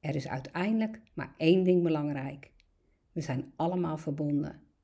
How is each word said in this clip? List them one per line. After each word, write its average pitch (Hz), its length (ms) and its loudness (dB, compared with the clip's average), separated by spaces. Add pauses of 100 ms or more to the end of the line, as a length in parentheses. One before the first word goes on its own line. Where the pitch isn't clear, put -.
Er 147 100 -2
is 135 120 -4
uiteindelijk 214 720 -2 (120)
maar - 240 -10
één 180 260 6
ding 180 200 6
belangrijk. 143 680 -2 (600)
We 165 100 -6
zijn - 340 -4
allemaal 170 420 0
verbonden. 147 640 -2 (220)